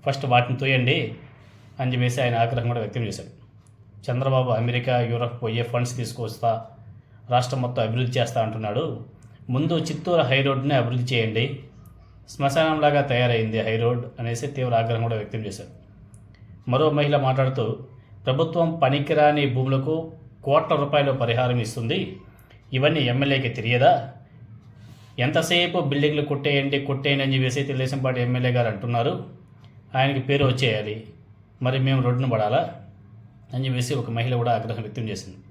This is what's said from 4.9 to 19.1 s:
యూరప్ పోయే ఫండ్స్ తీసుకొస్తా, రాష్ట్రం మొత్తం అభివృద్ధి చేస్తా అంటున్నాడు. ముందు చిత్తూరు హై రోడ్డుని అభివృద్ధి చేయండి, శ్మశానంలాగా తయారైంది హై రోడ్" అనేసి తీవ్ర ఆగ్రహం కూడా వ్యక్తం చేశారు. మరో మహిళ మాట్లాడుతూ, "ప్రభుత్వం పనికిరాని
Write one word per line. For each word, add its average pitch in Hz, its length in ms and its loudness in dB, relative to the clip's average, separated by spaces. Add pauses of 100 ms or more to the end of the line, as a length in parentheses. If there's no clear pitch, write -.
యూరప్ 117 420 -4
పోయే 113 200 -2
ఫండ్స్ 120 340 -4
తీసుకొస్తా, 113 680 -4 (640)
రాష్ట్రం 127 320 0
మొత్తం 123 220 -2
అభివృద్ధి 123 360 -2
చేస్తా 117 240 0
అంటున్నాడు. 110 640 -4 (440)
ముందు 160 300 2
చిత్తూరు 156 420 0
హై 135 200 4
రోడ్డుని 135 320 0
అభివృద్ధి 123 420 0
చేయండి, 117 440 0 (720)
శ్మశానంలాగా 147 720 2
తయారైంది 117 600 2
హై 110 160 0
రోడ్" 120 280 0 (140)
అనేసి 117 280 -4
తీవ్ర 123 280 -2
ఆగ్రహం 113 260 0
కూడా 117 140 0
వ్యక్తం 107 240 -6
చేశారు. 98 440 -12 (840)
మరో 147 200 4
మహిళ 143 280 2
మాట్లాడుతూ, 131 600 0 (480)
"ప్రభుత్వం 165 580 0
పనికిరాని 147 640 4